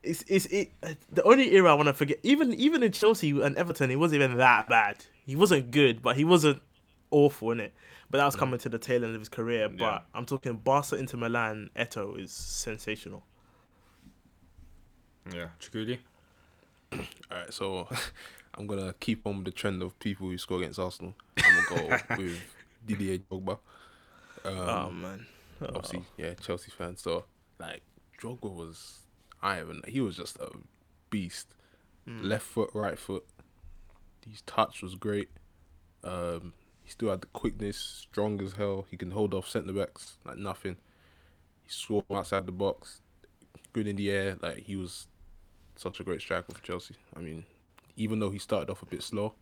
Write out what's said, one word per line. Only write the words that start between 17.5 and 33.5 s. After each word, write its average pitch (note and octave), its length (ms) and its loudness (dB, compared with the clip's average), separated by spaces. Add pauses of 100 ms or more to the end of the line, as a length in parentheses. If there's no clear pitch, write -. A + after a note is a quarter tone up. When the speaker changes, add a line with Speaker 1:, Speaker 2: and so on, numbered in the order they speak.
Speaker 3:
so F#2+ 340 -4 (360)
<laughs> - 320 -20
I'm G#2 120 -10
gonna G2 340 -4
keep A2 260 -4
on G2 180 -4
the F#2+ 60 -6
trend F#2 320 -4
of F#2 160 -8
people F#2+ 300 -6
who F2+ 100 -6
score F#2 200 -4
against F2+ 200 -4
Arsenal. F2+ 360 -8 (220)
I'm - 320 6
gonna F2 300 0 (100)
go A#2 80 -2
Speaker 2:
<laughs> - 0 -
Speaker 3:
with F2 240 -6 (460)
Didier G2 320 -2
Drogba. F#2+ 400 -8 (840)
Um, F#2+ 140 -6
Speaker 1:
Oh, F2+ 320 -4
man. F2+ 360 -12 (340)
Oh. - 140 -10
Speaker 3:
obviously, F2+ 300 -10 (120)
yeah, D#2+ 180 -8
Chelsea - 360 -10
fan. F2 260 -12
So, - 300 -6 (320)
like, D#2+ 240 -14 (360)
Drogba A#2 320 -10
was, E2+ 500 -14 (420)
I F#2+ 140 0
haven't, D#2 300 -10
he C3 140 -4
was F#2+ 160 -2
just - 220 -12
a - 100 -10 (600)
beast. F#2 440 -6 (540)
Speaker 1:
Mm. A2+ 160 -12
Speaker 3:
Left G#2+ 220 -4
foot, - 260 -2
right G2+ 260 -4
foot. - 280 -10 (1000)